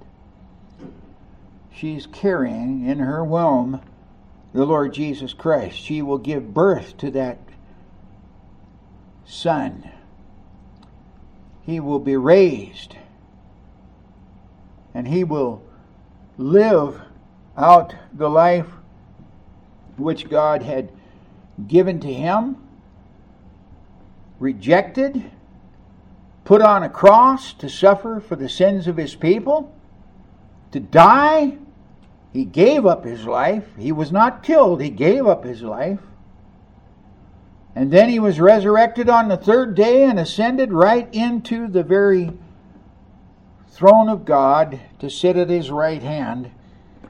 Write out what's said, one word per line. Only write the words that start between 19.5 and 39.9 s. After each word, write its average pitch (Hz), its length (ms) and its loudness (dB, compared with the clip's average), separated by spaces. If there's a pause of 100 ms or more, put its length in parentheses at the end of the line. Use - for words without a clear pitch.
which 156 340 -6
God 151 320 0
had 127 280 -8 (800)
given 175 320 0
to 143 120 -10
him, 196 440 -4 (1800)
rejected, 180 920 -4 (1120)
put 208 180 6
on 208 200 4
a 185 60 -6
cross 240 640 4
to 143 140 -14
suffer 262 500 0
for 202 160 -12
the 135 140 -8
sins 190 380 0
of 175 100 -4
his 160 180 -8
people, 226 580 -2 (1000)
to 139 80 -8
die. 269 800 4 (760)
He 127 120 -6
gave 214 420 2
up 165 180 0
his 113 220 -14
life. 143 400 -4 (100)
He 120 160 -8
was 151 180 -6
not 226 320 0
killed. 233 380 2
He 147 100 -8
gave 180 360 0
up - 180 2
his 120 180 -12
life. 135 380 -8 (1700)
And 135 160 -4
then 196 180 6
he 233 120 -2
was 190 200 0
resurrected 220 720 4
on 226 180 2
the 190 80 0
third 226 380 0
day 240 300 4